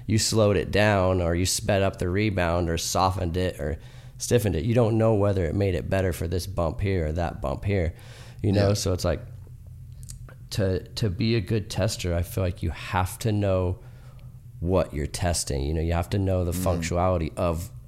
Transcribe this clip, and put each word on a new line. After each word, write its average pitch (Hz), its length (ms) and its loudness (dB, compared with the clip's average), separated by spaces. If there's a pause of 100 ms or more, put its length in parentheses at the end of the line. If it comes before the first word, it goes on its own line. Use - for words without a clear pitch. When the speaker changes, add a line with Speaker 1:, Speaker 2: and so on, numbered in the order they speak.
Speaker 1:
you 110 100 2
slowed 104 400 4
it 71 140 0
down 95 500 4
or 85 140 2
you 90 100 2
sped 101 380 2
up 95 160 0
the 92 100 0
rebound 90 600 2
or 82 80 0
softened 90 580 0
it 92 220 0
or 73 220 -4 (360)
stiffened 110 380 2
it. 80 100 0
You 117 100 2
don't 113 220 4
know 113 180 6
whether 101 300 2
it 80 120 0
made 98 180 2
it 78 160 -2
better 95 220 2
for 85 160 -4
this 90 180 -2
bump 87 340 -2
here 95 260 2
or 78 60 -2
that 82 300 -4
bump 67 220 -4
here, 95 300 0 (500)
you 101 80 4
know? 101 160 4
Speaker 2:
Yeah. 104 60 4
Speaker 1:
So 95 180 0
it's 90 120 -2
like, 82 180 0 (1300)
to, 95 280 2
to - 320 -2
be 113 240 2
a 117 60 2
good 104 280 -2
tester, 92 460 -2
I 85 80 2
feel 95 220 -2
like 87 180 -2
you 80 80 -2
have - 500 -2
to 110 120 0
know 92 480 2 (800)
what 87 340 2
you're 73 140 -2
testing. 80 560 -2
You 76 100 0
know, 80 60 0
you 85 140 0
have 85 160 -2
to 104 80 0
know 95 260 2
the 85 80 -2
Speaker 2:
Mm. 90 100 -4
Speaker 1:
functionality 85 720 0
of, 85 340 -2 (180)